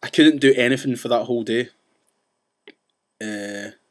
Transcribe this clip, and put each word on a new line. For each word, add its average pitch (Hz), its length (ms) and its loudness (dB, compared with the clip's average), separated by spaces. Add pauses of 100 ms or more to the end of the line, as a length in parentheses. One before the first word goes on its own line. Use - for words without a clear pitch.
I - 60 -10
couldn't 151 300 4
do 135 160 4
anything 127 400 0
for 120 140 -10
that 117 140 0
whole 117 200 -4
day. 117 260 -4 (1500)
Uh 107 500 -10 (200)